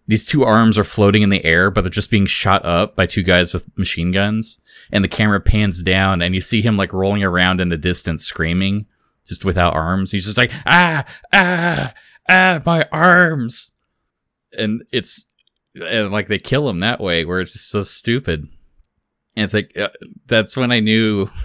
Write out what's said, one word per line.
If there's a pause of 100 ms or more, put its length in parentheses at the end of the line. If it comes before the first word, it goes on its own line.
these
two
arms
are
floating
in
the
air,
but
they're
just
being
shot
up
by
two
guys
with (100)
machine
guns. (320)
And
the
camera
pans
down,
and
you
see
him,
like,
rolling
around
in
the
distance,
screaming, (400)
just
without
arms.
He's
just
like, (160)
"Ah, (280)
ah, (360)
ah,
my
arms." (840)
And
it's, (580)
and,
like,
they
kill
him
that
way,
where
it's
just
so
stupid. (920)
And
it's
like,
uh, (380)
that's
when
I
knew, (140)